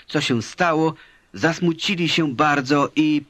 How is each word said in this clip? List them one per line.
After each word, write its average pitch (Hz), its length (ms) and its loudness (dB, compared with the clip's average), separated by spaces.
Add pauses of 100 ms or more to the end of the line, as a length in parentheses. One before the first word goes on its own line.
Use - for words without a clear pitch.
co 147 140 -2
się 117 200 -2
stało, 160 520 0 (400)
zasmucili 165 760 -2
się 147 260 0
bardzo 143 600 2
i 151 340 2